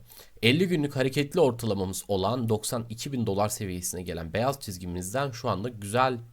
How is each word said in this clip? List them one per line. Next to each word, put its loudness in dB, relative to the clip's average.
elli 6
günlük 0
hareketli 2
ortalamamız 2
olan 0
doksan 0
iki -8
bin 0
dolar 2
seviyesine -4
gelen -6
beyaz 0
çizgimizden -4
şu -4
anda -2
güzel 0